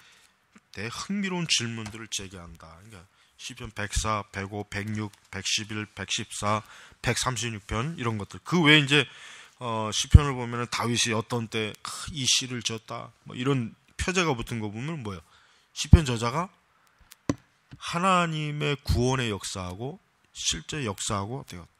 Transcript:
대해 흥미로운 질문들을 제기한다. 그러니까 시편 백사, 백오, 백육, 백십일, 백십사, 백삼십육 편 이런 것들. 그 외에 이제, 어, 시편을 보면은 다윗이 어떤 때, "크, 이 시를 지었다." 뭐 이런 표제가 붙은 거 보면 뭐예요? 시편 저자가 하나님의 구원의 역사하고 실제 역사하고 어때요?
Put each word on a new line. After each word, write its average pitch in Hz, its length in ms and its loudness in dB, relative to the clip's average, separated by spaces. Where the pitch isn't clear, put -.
대해 101 180 -8
흥미로운 185 580 -2
질문들을 113 600 -2
제기한다. 85 680 -12
그러니까 98 280 -20
시편 120 300 -10
백사, 107 580 -2
백오, 98 380 -6
백육, 104 420 -4
백십일, 107 600 -2
백십사, 104 680 -2
백삼십육 117 640 -2
편 127 320 -2
이런 117 180 0
것들. 95 280 -8
그 175 180 2
외에 151 160 10
이제, 143 260 4
어, 110 340 -4
시편을 143 420 8
보면은 120 360 -2
다윗이 117 440 0
어떤 113 340 -2
때, 110 240 -2
"크, - 300 -10
이 139 120 -4
시를 123 380 2
지었다." 117 480 -8
뭐 - 100 -14
이런 127 400 0
표제가 175 380 2
붙은 117 260 -4
거 104 100 -4
보면 135 320 -8
뭐예요? 98 180 -8
시편 160 320 8
저자가 127 440 -2
하나님의 156 1040 0
구원의 123 460 4
역사하고 101 680 -6
실제 156 520 -4
역사하고 107 560 -2
어때요? 87 260 -14